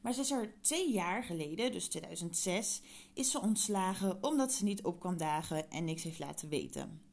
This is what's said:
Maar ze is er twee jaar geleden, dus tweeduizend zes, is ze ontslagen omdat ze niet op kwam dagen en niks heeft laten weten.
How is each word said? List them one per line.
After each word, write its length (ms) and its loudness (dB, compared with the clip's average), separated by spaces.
Maar 120 -2
ze 80 0
is 100 2
er 300 0
twee 320 4
jaar 320 2
geleden, 480 -2
dus 160 -4
tweeduizend 480 -4
zes, 440 0
is 180 0
ze 100 0
ontslagen 840 2
omdat 300 4
ze 120 0
niet 180 2
op 180 -2
kwam 160 0
dagen 540 0
en 140 -2
niks 180 -2
heeft 160 -6
laten 300 -8
weten. 520 -4